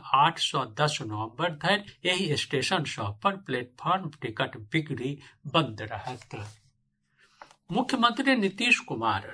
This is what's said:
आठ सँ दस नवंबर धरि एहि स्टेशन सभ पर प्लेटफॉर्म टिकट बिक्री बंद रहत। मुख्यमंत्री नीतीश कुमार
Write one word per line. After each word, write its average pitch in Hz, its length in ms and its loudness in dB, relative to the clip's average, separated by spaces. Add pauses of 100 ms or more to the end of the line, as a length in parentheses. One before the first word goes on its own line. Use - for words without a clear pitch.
(160)
आठ 156 240 6
सँ 135 260 -2 (120)
दस 147 240 2
नवंबर 110 540 -4
धरि 196 520 -2
एहि 180 280 0
स्टेशन 139 520 0
सभ 104 340 -6
पर 196 140 2 (100)
प्लेटफॉर्म 156 640 -2 (100)
टिकट 123 360 -4 (120)
बिक्री 143 500 -2 (280)
बंद 127 360 0
रहत। 110 600 -10 (1300)
मुख्यमंत्री 247 680 4
नीतीश 220 440 2
कुमार 110 420 0 (120)